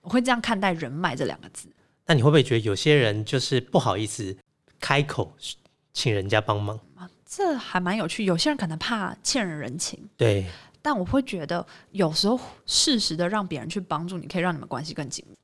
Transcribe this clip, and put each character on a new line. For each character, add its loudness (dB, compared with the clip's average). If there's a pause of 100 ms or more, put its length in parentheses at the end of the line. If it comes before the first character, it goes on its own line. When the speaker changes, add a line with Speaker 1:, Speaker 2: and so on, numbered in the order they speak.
Speaker 1:
我 -12
会 4
这 0
样 2
看 0
待 2
“人 -4
脉” -2
这 -2
两 -4
个 -20
字。 -16 (360)
Speaker 2:
那 6
你 6
会 8
不 4
会 8
觉 2
得 4
有 0
些 4
人 4
就 0
是 2
不 0
好 2
意 0
思 -6 (440)
开 2
口 -4 (600)
请 0
人 0
家 4
帮 0
忙？ -4 (160)
Speaker 1:
啊， -18 (200)
这 0
还 -2
蛮 0
有 -2
趣， -4
有 4
些 2
人 -2
可 -2
能 -6
怕 -4
欠 0
人 -6
人 -8
情。 -8
Speaker 2:
对。 2 (360)
Speaker 1:
但 -2
我 -2
会 2
觉 -8
得 -4 (240)
有 0
时 0
候 2 (260)
适 2
时 -2
的 0
让 0
别 -6
人 -8
去 -4
帮 -6
助 -8
你， -10
可 -4
以 0
让 0
你 -6
们 -12
关 -6
系 -12
更 -8
紧 -10
密。 -20